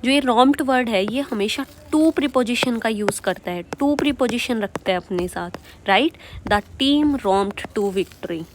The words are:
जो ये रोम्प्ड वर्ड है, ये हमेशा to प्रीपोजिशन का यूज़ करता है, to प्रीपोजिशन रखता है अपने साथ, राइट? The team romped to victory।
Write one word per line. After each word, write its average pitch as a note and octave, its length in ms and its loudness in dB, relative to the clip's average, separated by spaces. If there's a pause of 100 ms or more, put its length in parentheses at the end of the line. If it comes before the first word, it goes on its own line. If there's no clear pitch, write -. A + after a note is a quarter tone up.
जो B3 60 2
ये C#4 80 4
रोम्प्ड C4 420 4
वर्ड B3+ 280 2
है, G#3 240 0
ये B3+ 80 -2
हमेशा A3 440 -2 (300)
to D#4 160 6
प्रीपोजिशन B3 680 0
का A3+ 120 -2
यूज़ G#3 320 -4
करता - 300 -4
है, F3 120 -8
to C#4+ 340 0
प्रीपोजिशन B3 600 -2
रखता G3+ 320 -6
है F#3 60 2
अपने F3+ 300 -4
साथ, F3 240 -8 (360)
राइट? A3+ 260 4 (340)
The G#3 140 2 (200)
team C#4+ 440 2
romped G3 420 0 (100)
to G3+ 160 0
victory। E3+ 500 -6 (120)